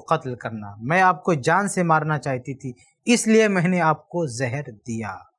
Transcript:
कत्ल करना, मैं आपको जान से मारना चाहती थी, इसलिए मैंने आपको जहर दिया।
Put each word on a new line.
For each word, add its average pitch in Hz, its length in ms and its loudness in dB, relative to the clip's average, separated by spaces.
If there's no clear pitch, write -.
कत्ल 131 260 -2
करना, 107 460 -10
मैं 156 220 0
आपको 180 340 2
जान 170 320 0
से 185 160 -2
मारना 156 340 2
चाहती 131 360 -6
थी, 127 200 -12
इसलिए 220 420 4
मैंने 180 320 2
आपको 160 480 0
जहर 127 420 -6
दिया। 113 400 -8